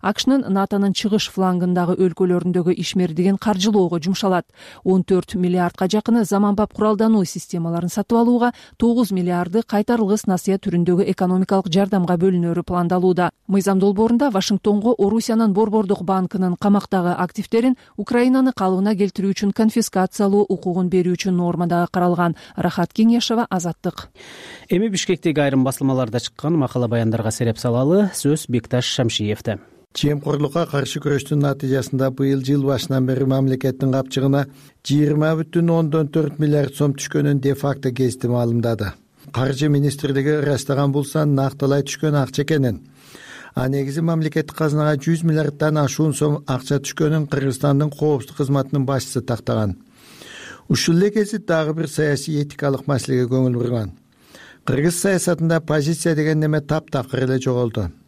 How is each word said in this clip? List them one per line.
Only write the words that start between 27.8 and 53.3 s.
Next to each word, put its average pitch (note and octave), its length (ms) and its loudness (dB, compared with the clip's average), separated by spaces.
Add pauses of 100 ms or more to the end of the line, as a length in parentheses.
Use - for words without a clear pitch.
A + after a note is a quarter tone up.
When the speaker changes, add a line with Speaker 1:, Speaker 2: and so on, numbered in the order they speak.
Speaker 2:
Сөз D3 340 -2
Бекташ B2 360 -2
Шамшиевде. G#2+ 760 -2 (360)
Speaker 3:
Жемкорлукка D3 720 -2
каршы C#3+ 340 -4
күрөштүн C#3+ 440 -2
натыйжасында C3+ 640 0
быйыл C3+ 340 0
жыл C#3 200 0
башынан C3+ 420 0
бери C3 180 0
мамлекеттин C3 680 0
капчыгына C3+ 540 0 (380)
жыйырма D3+ 540 2
бүтүн E3+ 320 0
ондон D#3+ 380 0
төрт D3+ 300 -2
миллиард D3 360 0
сом C#3+ 200 0
түшкөнүн C#3+ 460 0
де-факто C3+ 500 -2
гезити B2 380 -2
маалымдады. A#2 640 0 (400)
Каржы C3 360 -2
министрлиги C#3+ 720 0
ырастаган C#3 520 0
бул C#3+ 120 0
сан D3+ 300 0
нактылай C#3 480 0
түшкөн D3 420 -2
акча C3+ 180 -4
экенин, C#3 400 0 (720)
а B2+ 140 -2
негизи C#3 340 -2
мамлекеттик D#3+ 560 -2
казынага D3+ 400 0
жүз E3 240 -2
миллиарддан D3+ 560 0
ашуун D3+ 340 0
сом D3 340 0
акча C3+ 360 -2
түшкөнүн D3+ 480 -2
Кыргызстандын C#3 600 0
коопсуздук D3 520 -2
кызматынын C#3 420 0
башчысы B2+ 380 -2
тактаган. A2 540 -2 (880)
Ушул E3+ 320 2
эле G3+ 140 2
кезде G#3+ 260 -2
дагы D#3+ 340 0
бир D#3+ 160 -4
саясий D3 540 -2
этикалык C#3+ 460 -4
маселеге B2+ 420 0